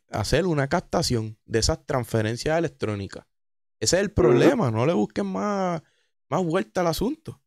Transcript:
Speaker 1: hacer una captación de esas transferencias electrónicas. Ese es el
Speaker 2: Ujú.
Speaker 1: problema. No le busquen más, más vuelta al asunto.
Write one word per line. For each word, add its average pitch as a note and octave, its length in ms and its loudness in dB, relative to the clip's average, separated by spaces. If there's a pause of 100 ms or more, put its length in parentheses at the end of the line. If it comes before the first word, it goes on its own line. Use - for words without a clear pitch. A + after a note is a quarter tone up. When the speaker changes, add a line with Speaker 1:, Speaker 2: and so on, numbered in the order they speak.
Speaker 1:
hacer B2+ 380 0
una C#3+ 220 0
captación B2 680 -2 (100)
de A2+ 120 -2
esas D#3+ 260 0
transferencias A#2+ 720 -2
electrónicas. G#2 720 -4 (540)
Ese - 160 2
es F#3+ 60 2
el G#3 40 0
Speaker 2:
Ujú. - 80 -10
Speaker 1:
problema. F3 560 4
No A2 160 0
le E3 60 2
busquen G3+ 340 -2
más, F#3+ 560 -4 (480)
más F3+ 140 0
vuelta F3+ 380 -2
al F3 40 0
asunto. F#3+ 600 -4